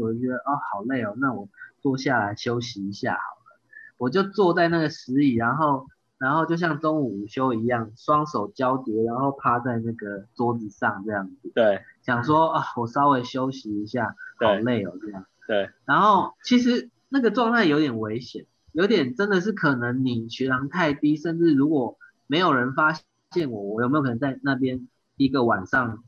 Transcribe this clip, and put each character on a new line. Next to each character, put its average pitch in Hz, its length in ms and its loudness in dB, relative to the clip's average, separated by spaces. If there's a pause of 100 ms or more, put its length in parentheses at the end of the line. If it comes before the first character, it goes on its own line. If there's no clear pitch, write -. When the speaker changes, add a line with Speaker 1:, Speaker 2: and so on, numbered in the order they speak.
Speaker 1:
我 113 120 -2
就 117 60 -4
觉 123 80 -4
得， 127 120 -2
哦， 139 200 -4 (140)
好 101 100 -8
累 127 220 -4
哦， 104 140 -6
那 135 140 -2
我 101 160 -10 (300)
坐 135 180 -2
下 131 220 0
来 104 160 -2
休 120 260 -4
息 104 280 -8
一 - 40 -6
下 101 200 -4
好 90 60 -2
了。 - 420 -14 (380)
我 123 120 -2
就 190 140 2
坐 196 280 2
在 170 140 4
那 165 140 2
个 151 100 0
石 139 340 0
椅， 127 120 4
然 117 200 0
后， 143 300 0 (320)
然 135 160 0
后 160 100 2
就 165 120 -2
像 165 240 -2
中 156 200 0
午 101 220 -4
午 104 60 -8
休 131 260 0
一 110 120 -2
样， 113 300 -2
双 151 300 0
手 104 220 -4
交 131 300 0
叠， 110 260 -2
然 117 100 -2
后 135 160 0
趴 123 300 0
在 123 180 -2
那 113 140 -4
个 101 420 -10
桌 120 240 0
子 107 120 -8
上 101 360 -4
这 110 60 -4
样 95 180 -4 (100)
子。 - 140 -14
Speaker 2:
对。 104 280 4 (200)
Speaker 1:
想 120 220 -2
说， 156 260 4
啊， 156 140 -2 (120)
我 117 120 -4
稍 143 220 2
微 131 120 4
休 131 300 -4
息 107 280 -8
一 104 60 -8
下， 110 300 -4 (240)
Speaker 2:
对。 117 80 4
Speaker 1:
好 104 80 6
累 113 260 0
哦， 90 180 -6
这 107 120 -12
样。 95 120 -14 (220)
Speaker 2:
对。 98 240 0 (140)
Speaker 1:
然 151 160 2
后 196 420 4
其 247 160 4
实 240 320 0 (180)
那 269 120 0
个 233 100 4
状 226 220 0
态 233 120 4
有 147 140 4
点 131 220 0
危 110 180 -4
险， - 280 -14 (260)
有 180 160 2
点 151 260 2
真 202 160 -2
的 190 100 4
是 208 120 -2
可 143 240 0
能 123 280 -2
你 117 240 -2
血 127 200 -4
糖 131 200 -2
太 165 240 0
低， 151 240 0
甚 165 220 -4
至 165 160 6
如 139 140 4
果 131 280 0 (300)
没 143 140 0
有 180 120 4
人 127 220 2
发 156 200 2 (360)
现 165 180 -2
我， 107 140 -6
我 104 180 -4
有 123 80 2
没 143 80 2
有 151 60 2
可 135 60 0
能 117 100 -2
在 135 240 -2
那 139 140 0
边 127 320 -2 (280)
一 135 120 4
个 131 160 2
晚 104 220 2
上 117 420 -2